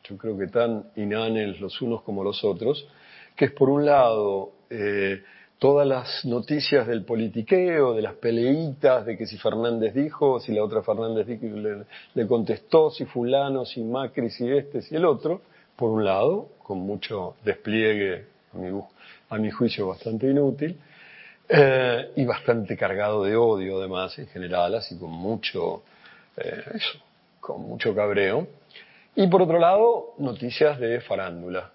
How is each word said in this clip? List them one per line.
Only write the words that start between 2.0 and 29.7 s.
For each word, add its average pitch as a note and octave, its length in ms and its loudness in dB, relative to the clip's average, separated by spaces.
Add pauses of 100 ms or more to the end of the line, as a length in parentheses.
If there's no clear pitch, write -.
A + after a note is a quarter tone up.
como G2 200 -6
los G2+ 220 -4
otros, A2 420 0 (480)
que C#3 120 2
es - 60 -2
por C3+ 180 4
un C#3+ 140 2
lado, A2 680 4 (180)
eh, G2+ 520 -2 (360)
todas C#3+ 300 6
las B2+ 360 -4
noticias C3 640 0
del A2+ 180 -2
politiqueo, B2 920 2
de A2 80 0
las G#2+ 120 -4
peleitas, C3 920 2
de A2+ 100 -6
que A2 100 -6
si G#2+ 120 -14
Fernández A2+ 560 0
dijo, C#3 440 2
si A#2 140 -6
la G#2+ 100 2
otra G#2+ 200 0
Fernández A2 440 -2
dijo, A2+ 200 -8
le, G#2+ 380 -6 (300)
le A#2 140 0
contestó, A#2+ 600 4
si D3 160 -8
fulano, C3 580 0
si - 180 -10
Macri, A#2+ 480 -4
si A#2+ 220 -6
este, C#3 300 -2
si - 120 -14
el E3 100 0
otro, D#3 380 0 (340)
por A#2 140 0
un A2 140 2
lado, A#2+ 440 2 (140)
con F#2+ 160 -8
mucho G2 560 -8 (100)
despliegue, G#2 840 -2 (280)
a F#2 40 -12
mi F#2 100 -8
gu-, G2 200 -8 (420)
a G#2+ 80 -6
mi G#2+ 120 -2
juicio G#2+ 380 -2
bastante A2+ 400 -4
inútil, C#3+ 480 0 (720)
eh, C3 680 4
y C3+ 100 2
bastante A#2 500 0
cargado G#2 480 0
de G#2 100 2
odio G2 440 2
además, F#2 400 -6
en D3 80 -12
general, F2+ 480 -2
así G2 240 -8
con E2+ 120 -12
mucho, F2+ 720 -4 (540)
eh, - 260 -8 (120)
eso, - 240 -8 (420)
con - 220 -10
mucho A2+ 320 -4
cabreo. G#2 520 0 (680)
Y F#3+ 120 4
por F#3 140 6
otro E3 160 2
lado, G3+ 600 4